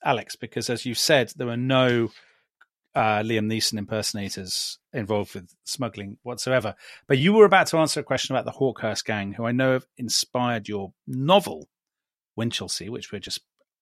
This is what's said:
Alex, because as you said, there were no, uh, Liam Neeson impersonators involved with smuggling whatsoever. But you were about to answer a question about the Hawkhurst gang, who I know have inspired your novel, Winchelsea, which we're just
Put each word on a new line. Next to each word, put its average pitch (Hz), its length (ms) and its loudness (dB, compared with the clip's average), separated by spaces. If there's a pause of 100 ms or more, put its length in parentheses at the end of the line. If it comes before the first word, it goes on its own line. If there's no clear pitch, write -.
Alex, 123 320 -2
because - 340 -6
as 120 160 -4
you 123 80 -6
said, 127 440 2
there 127 100 -6
were 117 80 -4
no, 123 540 2 (840)
uh, 107 260 2
Liam 110 300 0
Neeson 110 280 -2
impersonators 101 1040 -6 (120)
involved 104 420 -4
with 90 300 -16
smuggling 104 600 -8
whatsoever. 120 520 -2 (320)
But 135 120 4
you 170 120 4
were 214 140 10
about 180 220 6
to 165 100 2
answer 156 240 2
a - 20 -14
question 135 320 -2
about 113 80 0
the - 160 -8
Hawkhurst 113 460 -2
gang, 98 260 -4
who 113 140 -6
I 120 80 0
know 131 180 4
have 127 140 0 (120)
inspired 120 720 -2
your 101 240 -6 (160)
novel, 156 640 2 (680)
Winchelsea, 107 540 -4
which 110 240 -10
we're 101 60 -10
just - 200 -8 (420)